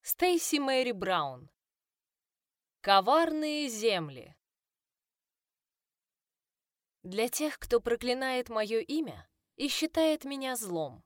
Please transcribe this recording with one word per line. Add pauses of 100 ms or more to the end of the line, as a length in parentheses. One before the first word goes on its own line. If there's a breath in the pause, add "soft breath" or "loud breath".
Стейси
Мэри
Браун. (1300)
Коварные
земли. (2750)
Для
тех,
кто
проклинает
мое
имя (280)
и
считает
меня
злом